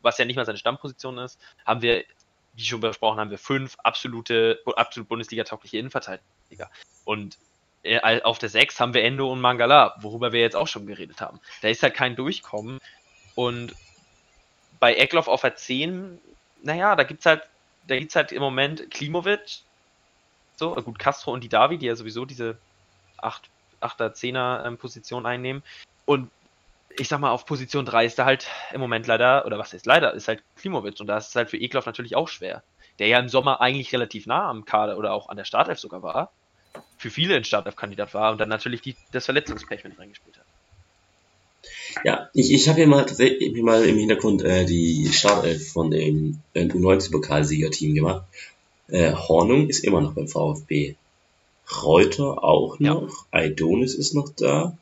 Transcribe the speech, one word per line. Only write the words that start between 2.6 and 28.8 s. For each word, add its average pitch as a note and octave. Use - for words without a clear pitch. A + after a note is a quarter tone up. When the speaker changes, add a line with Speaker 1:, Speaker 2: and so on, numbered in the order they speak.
Speaker 1:
schon A2+
besprochen, A2
haben G#2
wir G2+
fünf C3+
absolute, A#2
absolut A#2
Bundesliga-taugliche A2+
Innenverteidiger. -
Und, G#2
äh, A2+
auf A2+
der A2+
sechs A2+
haben A#2+
wir A#2
Endo C3+
und C3
Mangala, B2
worüber A2+
wir A#2+
jetzt A2+
auch D#3
schon G2+
geredet G2
haben. -
Da G#2+
ist A2+
halt C#3
kein B2
Durchkommen. B2+
Und A#2+
bei A#2+
Eklof D#3+
auf C3+
der -
zehn, F3
naja, F3+
da D3
gibt's -
halt, D#3
da C3
gibt's D#3
halt D3+
im -
Moment C#3
Klimovic, F3
so, E3
gut, A#2
Castro -
und B2
die A#2
Davi, C3+
die C#3+
ja A#2
sowieso A2+
diese A#2+
acht, -
Achter, A#2
Zehner, B2
ähm, A#2+
Position B2
einnehmen. B2+
Und C3+
ich C3
sag D3
mal, C#3
auf A#2+
Position C3+
drei A#2
ist A#2
da B2+
halt C3+
im C3+